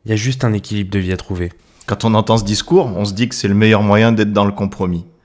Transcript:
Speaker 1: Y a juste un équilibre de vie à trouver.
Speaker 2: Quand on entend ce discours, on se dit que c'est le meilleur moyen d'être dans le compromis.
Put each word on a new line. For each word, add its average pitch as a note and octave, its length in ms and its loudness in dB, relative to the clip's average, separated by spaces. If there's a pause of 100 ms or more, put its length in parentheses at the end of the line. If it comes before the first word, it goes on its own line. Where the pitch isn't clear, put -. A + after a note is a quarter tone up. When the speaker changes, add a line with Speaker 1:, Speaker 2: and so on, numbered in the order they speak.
Speaker 1:
Y A2 80 -4
a A2 40 0
juste B2+ 260 -4
un A#2 100 0
équilibre G2+ 380 -4
de G2+ 80 -2
vie F#2 140 -2
à F#2 40 -2
trouver. F2 360 -8 (340)
Speaker 2:
Quand G2+ 180 -6
on A2+ 80 2
entend A2 240 2
ce A2 80 0
discours, B2 500 0
on G2+ 120 -2
se G2 80 -6
dit A#2+ 160 0
que - 40 -10
c'est - 140 -4
le G2 60 2
meilleur G#2+ 280 4
moyen G#2+ 300 4
d'être G#2+ 220 0
dans G2+ 100 4
le G2+ 80 0
compromis. F#2+ 540 -4 (180)